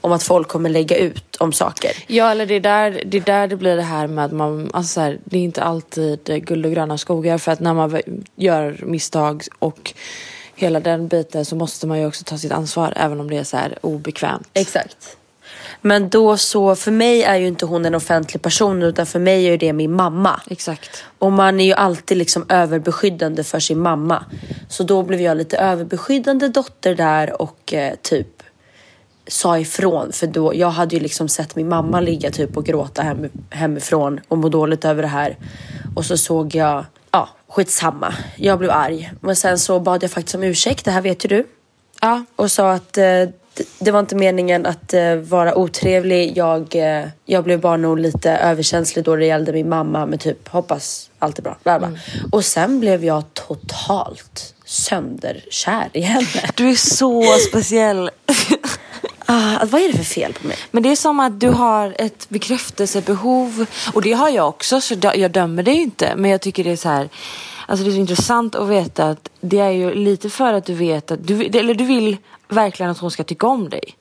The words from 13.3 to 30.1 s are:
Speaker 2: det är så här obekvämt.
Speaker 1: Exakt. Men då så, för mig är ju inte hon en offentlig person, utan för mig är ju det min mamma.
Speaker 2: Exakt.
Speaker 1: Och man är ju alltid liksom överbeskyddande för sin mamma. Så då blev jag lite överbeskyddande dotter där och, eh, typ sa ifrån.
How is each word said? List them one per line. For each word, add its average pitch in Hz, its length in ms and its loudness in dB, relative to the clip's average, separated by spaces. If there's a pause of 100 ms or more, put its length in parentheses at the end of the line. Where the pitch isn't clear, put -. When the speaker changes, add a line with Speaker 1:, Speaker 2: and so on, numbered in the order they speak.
Speaker 2:
det 151 60 -4
är 147 80 -4
så - 120 -6
här 135 240 -4
obekvämt. 151 760 -6
Speaker 1:
Exakt. - 600 -4 (640)
Men 202 280 2
då 214 280 6
så, 196 400 2
för 208 140 -4
mig 226 320 4
är 202 140 4
ju 185 100 2
inte 175 200 -2
hon 170 200 -2
en 165 80 2
offentlig 160 480 -2
person, 185 400 2
utan 170 240 0
för - 120 -4
mig 185 280 4
är 175 40 4
ju 175 60 4
det 160 160 2
min 156 200 0
mamma. 180 480 2 (100)
Speaker 2:
Exakt. - 540 -10 (140)
Speaker 1:
Och 196 140 2
man 190 280 4
är 190 40 6
ju 190 80 6
alltid 185 460 2
liksom 170 300 0
överbeskyddande 165 960 0
för 160 160 -4
sin 160 180 0
mamma. 165 460 0 (440)
Så - 140 -6
då 190 200 2
blev 180 180 -2
jag 165 160 2
lite 160 220 -2
överbeskyddande 214 920 0
dotter 240 460 0
där 156 480 0
och, - 320 -8
eh, 139 280 -2
typ 131 260 -2 (1000)
sa 170 300 0
ifrån. 160 540 -2